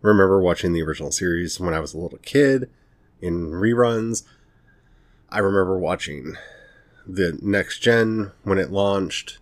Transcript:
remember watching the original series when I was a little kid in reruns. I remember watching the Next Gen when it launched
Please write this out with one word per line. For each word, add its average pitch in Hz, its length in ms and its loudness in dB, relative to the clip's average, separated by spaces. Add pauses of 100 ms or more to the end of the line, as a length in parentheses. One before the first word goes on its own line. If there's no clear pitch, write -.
remember 98 400 6
watching 87 320 0
the 82 100 0
original 76 300 -6
series 87 480 -4
when 87 140 -2
I 80 60 -2
was 76 120 -8
a 80 60 -12
little 82 200 -10
kid 135 520 2 (500)
in 85 300 -4
reruns. 113 720 0 (1080)
I 107 100 -4
remember 98 380 2
watching 80 560 -4 (720)
the 90 360 -2
Next 101 380 0
Gen 110 520 2 (120)
when 98 140 2
it 76 120 -2
launched 98 720 -2